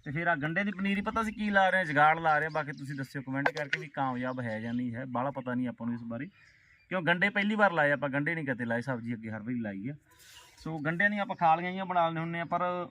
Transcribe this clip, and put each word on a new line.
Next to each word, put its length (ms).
ਤੇ 80
ਫੇਰ 140
ਆਹ 100
ਗੰਢੇ 280
ਦੀ 60
ਪਨੀਰੀ 300
ਪਤਾ 220
ਸੀ 100
ਕੀ 180
ਲਾ 200
ਰਹੇ 100
ਆ, 40
ਜੁਗਾੜ 360
ਲਾ 180
ਰਹੇ 80
ਆ। 40
ਬਾਕੀ 220
ਤੁਸੀਂ 220
ਦੱਸਿਓ 280
ਕੁਮੈਂਟ 280
ਕਰਕੇ 280
ਵੀ 100
ਕਾਮਯਾਬ 520
ਹੈ 200
ਜਾਂ 140
ਨਹੀਂ 200
ਹੈ, 100
ਬਾਹਲਾ 260
ਪਤਾ 240
ਨਹੀਂ 140
ਆਪਾਂ 180
ਨੂੰ 80
ਇਸ 80
ਬਾਰੇ, 240
ਕਿਉਂ 140
ਗੰਢੇ 260
ਪਹਿਲੀ 260
ਵਾਰ 180
ਲਾਏ 200
ਆਪਾਂ, 160
ਗੰਢੇ 260
ਨਹੀਂ 120
ਕਦੇ 180
ਲਾਏ, 160
ਸਬਜ਼ੀ 340
ਅੱਗੇ 160
ਹਰ 120
ਵਾਰੀ 180
ਲਾਈ 280
ਆ। 60
ਸੋ 200
ਗੰਢਿਆਂ 320
ਦੀਆਂ 120
ਆਪਾਂ 140
ਖਾਲੀਆਂ 340
ਜਿਹੀਆਂ 160
ਬਣਾ 220
ਲੈਂਦੇ 120
ਹੁੰਦੇ 200
ਆ, 40
ਪਰ 160